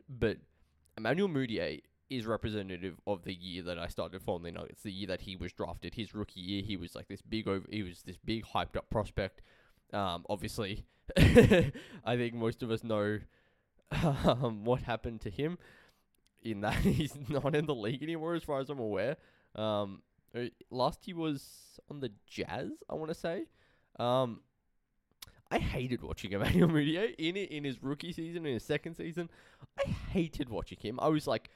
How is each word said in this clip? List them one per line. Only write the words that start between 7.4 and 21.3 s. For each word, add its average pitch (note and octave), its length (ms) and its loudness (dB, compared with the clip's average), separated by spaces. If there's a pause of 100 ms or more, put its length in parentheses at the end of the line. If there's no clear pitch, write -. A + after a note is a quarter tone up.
over-, G2 220 0
he G#2+ 120 -4
was F2+ 200 -10
this F#2+ 160 -14
big A2 260 -4
hyped - 320 -2
up - 140 -6
prospect. G2+ 500 -2 (520)
Um, F2+ 360 -2
obviously, G#2 560 -4 (160)
<laughs> - 160 -12
I F#3 560 10 (440)
think A#2+ 180 0
most A#2 280 -2
of A#2 80 -2
us A2+ 120 0
know, G#2+ 380 2 (840)
um, C3 600 2
what B2 180 2
happened A2+ 400 -4
to A2 80 -6
him D#3+ 280 -2 (840)
in G#2 200 -4
that A2 120 2
<laughs> - 20 0
he's D3 400 2 (120)
not C3+ 260 0
in D3+ 120 2
the D3 80 -2
league A#2+ 280 -2
anymore, E3 320 -4
as D#3+ 80 -2
far C3+ 180 -2
as C3 100 -6
I'm C#3 80 -6
aware. A2 380 0 (380)
Um, G#2 480 -2 (320)
uh, A#2+ 100 -4 (260)
last B2+ 340 0
he F#3 80 -10
was D#3+ 640 -6 (120)